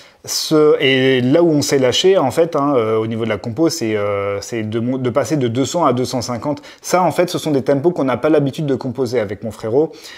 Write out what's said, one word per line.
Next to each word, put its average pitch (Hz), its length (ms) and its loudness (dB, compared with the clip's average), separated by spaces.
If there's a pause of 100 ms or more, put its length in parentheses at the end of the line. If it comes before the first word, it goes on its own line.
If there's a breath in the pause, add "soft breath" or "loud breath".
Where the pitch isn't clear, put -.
(240 loud breath)
Ce, 151 560 2
et 131 400 4
là 139 220 4
où 170 80 4
on 147 100 2
s'est 143 180 0
lâché, 131 380 4
en 139 140 0
fait, 165 260 0
hein, 143 200 0
euh, 110 200 2
au 110 100 0
niveau 113 180 -4
de 110 40 -4
la 107 80 0
compo, 120 320 -2
c'est, 110 260 -2
euh, 101 460 -2
c'est 113 220 -8
de 107 180 -4
mon-, 123 160 -4
de 127 140 -2
passer 139 260 0
de 123 120 0
deux 123 180 -2
cents 170 180 -2
à 135 80 2
deux 123 140 0
cent 123 160 -4
cinquante. 131 400 -6 (180 loud breath)
Ça, 180 220 0
en 165 80 2
fait, 180 180 0
ce - 80 -6
sont 156 140 -4
des 139 100 2
tempos 139 300 0
qu'on 165 140 -2
n'a 123 120 0
pas 156 140 0
l'habitude 151 340 0
de 135 100 0
composer 123 460 -2
avec 101 240 -6
mon 110 60 -6
frérot. 135 420 0 (260 loud breath)